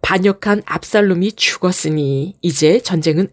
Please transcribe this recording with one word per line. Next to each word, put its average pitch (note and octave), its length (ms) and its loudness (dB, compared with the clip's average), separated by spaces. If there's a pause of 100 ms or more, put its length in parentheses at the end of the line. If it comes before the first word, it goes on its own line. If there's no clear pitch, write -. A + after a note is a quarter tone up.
반역한 G3+ 600 0
압살롬이 G3 680 0
죽었으니 D#3 1080 -2
이제 D#3+ 360 2
전쟁은 E3 540 0